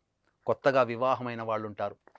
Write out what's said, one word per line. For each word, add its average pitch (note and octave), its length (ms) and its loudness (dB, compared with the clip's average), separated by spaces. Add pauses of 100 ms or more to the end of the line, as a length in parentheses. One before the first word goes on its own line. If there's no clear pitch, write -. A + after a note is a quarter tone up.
(480)
కొత్తగా C3 360 4
వివాహమైన A#2+ 600 -2
వాళ్ళు A2 260 -2
ఉంటారు, G2+ 280 -6 (220)